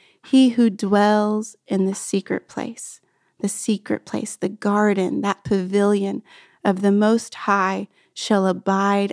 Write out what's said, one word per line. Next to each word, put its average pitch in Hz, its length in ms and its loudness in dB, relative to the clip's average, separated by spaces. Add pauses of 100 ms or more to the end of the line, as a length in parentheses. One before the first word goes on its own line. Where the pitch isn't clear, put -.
(260)
"He 262 240 6
who 233 180 4
dwells 208 880 0 (100)
in 190 200 0
the 196 80 -2
secret - 520 -6
place, - 540 -12 (400)
the 202 80 -2
secret - 560 -4
place, - 320 -8
the - 140 -6
garden, 202 720 0
that 196 220 -4
pavilion 202 800 0 (400)
of 190 200 0
the 202 100 4
Most 214 420 2
High 196 540 -2 (240)
shall 196 340 0
abide 196 680 0